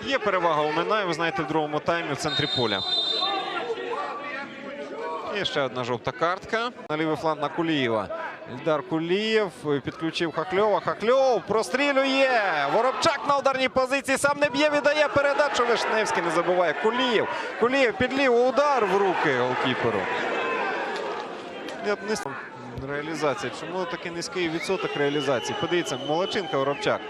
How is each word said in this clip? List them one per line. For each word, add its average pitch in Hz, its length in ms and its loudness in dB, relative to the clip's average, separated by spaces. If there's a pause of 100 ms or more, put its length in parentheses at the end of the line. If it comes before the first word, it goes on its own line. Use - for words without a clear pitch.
Є 247 160 0
перевага 175 420 2
у 151 100 0
Минаю, 180 360 0
ви 170 60 -2
знаєте, 165 300 -2
в 143 40 -4
другому 151 320 0
таймі 165 340 -2
в 131 40 -4
центрі 143 300 -2 (100)
поля. 107 240 0 (2500)
І 170 40 -2
ще 151 160 -2
одна 127 220 -2
жовта 120 280 -2
картка. 196 600 -2 (180)
На 151 80 -2
лівий 156 180 0
фланг 147 260 -2
на 143 80 -2
Кулієва. 135 580 0 (460)
Ільдар 139 360 0
Кулієв 196 600 0 (320)
підключив 160 480 -2
Хахльова. 185 480 2
Хахльов 240 680 2
прострілює. 269 840 2 (440)
Воробчак 254 540 2
на 285 100 4
ударній 262 320 2
позиції. 262 480 0
Сам 285 220 2
не 294 100 4
б'є, 294 200 4
віддає 294 380 4
передачу. 277 580 2
Вишневський 208 580 0
не 170 80 0
забуває. 170 520 4
Кулієв. 233 440 2 (320)
Кулієв 240 380 4
під 247 160 0
лівий 254 360 4
удар 262 360 4
в 185 120 2
руки 165 400 2
голкіперу. 123 640 0 (1900)
Я 208 80 0
б 196 40 -10 (100)
не 214 40 0
с-, 170 160 -6 (600)
реалізація. 147 720 -2
Чому 175 260 -4
такий 175 260 -6
низький 170 380 -4
відсоток 165 480 -2
реалізації? 143 640 0
Подивіться, 165 360 0 (100)
молодчинка 175 500 -2
Воробчак. 135 520 0